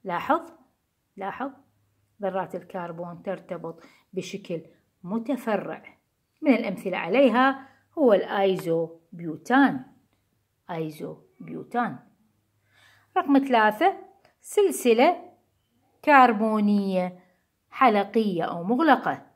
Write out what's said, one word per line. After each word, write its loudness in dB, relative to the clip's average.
لاحظ، -2
لاحظ، -10
ذرات -6
الكربون -12
ترتبط -10
بشكل -10
متفرع. -6
من 4
الأمثلة -4
عليها 2
هو 6
الأيزوبيوتان، -2
أيزوبيوتان. -10
رقم 2
ثلاثة، 2
سلسلة 2
كربونية 4
حلقية 0
أو -6
مغلقة 0